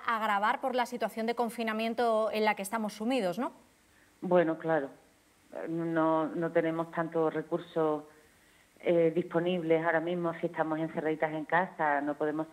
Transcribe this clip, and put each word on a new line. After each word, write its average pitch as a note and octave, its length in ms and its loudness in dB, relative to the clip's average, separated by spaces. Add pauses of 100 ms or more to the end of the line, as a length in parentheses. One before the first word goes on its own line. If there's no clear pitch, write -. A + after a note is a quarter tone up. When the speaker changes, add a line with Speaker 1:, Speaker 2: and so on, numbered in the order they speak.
Speaker 1:
agravar G#3+ 520 2
por B3+ 160 -2
la A#3+ 120 2
situación A3+ 400 -4
de A#3 80 0
confinamiento A3+ 1000 0
en G#3+ 120 2
la G#3 100 4
que G3+ 80 -6
estamos G#3+ 300 -4
sumidos, A3 440 0
¿no? C4 160 -4 (680)
Speaker 2:
Bueno, E3+ 360 4
claro. D#3 320 0 (800)
No, D#3+ 580 0
no E3 240 -4
tenemos E3 400 0
tantos E3 400 0
recursos, D#3 720 -2 (720)
eh, E3+ 360 4
disponibles E3+ 680 2
ahora E3 160 4
mismo E3+ 400 -2
si F3 60 -2
estamos D#3+ 320 -2
encerraditas D#3 520 -2
en D#3 140 -6
casa, E3 560 0
no D3 140 -2
podemos D#3 380 -2